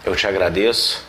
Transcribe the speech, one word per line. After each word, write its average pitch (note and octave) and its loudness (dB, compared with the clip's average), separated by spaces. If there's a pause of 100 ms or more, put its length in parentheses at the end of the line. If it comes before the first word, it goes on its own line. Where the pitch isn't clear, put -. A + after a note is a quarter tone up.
eu F#2 0
te G#2 0
agradeço F#2+ 0